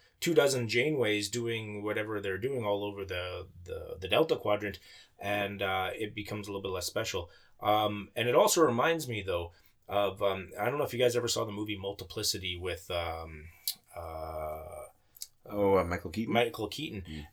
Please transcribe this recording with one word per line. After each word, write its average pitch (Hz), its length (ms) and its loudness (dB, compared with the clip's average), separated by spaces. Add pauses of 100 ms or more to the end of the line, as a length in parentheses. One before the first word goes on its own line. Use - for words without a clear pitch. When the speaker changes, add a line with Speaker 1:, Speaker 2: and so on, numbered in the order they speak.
(200)
Speaker 1:
two 170 140 0
dozen 135 340 6
Janeways 110 640 2
doing 110 540 -4
whatever 107 360 -2
they're 98 200 -2
doing 123 260 -2
all 104 180 0
over 101 220 -6
the, 90 400 -6 (200)
the, 87 340 -10
the 90 80 -6
Delta 151 280 4
Quadrant, 104 440 0 (400)
and, 101 420 -2
uh, 95 320 0
it 104 220 -6
becomes 104 320 -6
a 104 40 -8
little 98 120 -6
bit 95 100 -4
less 90 140 -4
special. 98 420 -4 (320)
Um, 104 540 2
and 117 120 0
it 123 80 4
also 175 260 8
reminds 147 460 4
me, 110 140 -4
though, 87 300 -2 (360)
of, 101 360 0
um, 95 260 0 (100)
I 101 60 0
don't 135 120 0
know 147 60 2
if 123 100 -2
you 117 60 -4
guys 123 160 4
ever 120 120 0
saw 113 180 0
the 101 60 -8
movie 104 260 -4
Multiplicity 95 800 -4
with, 87 340 -6
um, 82 540 -4 (500)
uh, 78 680 -8 (840)
Speaker 2:
Oh, 101 300 4
uh, 92 60 6
Michael 87 260 -2
Keaton? 113 240 -2
Speaker 1:
Michael 117 340 2
Keaton. 107 400 -8
Speaker 2:
Mm. 76 260 -10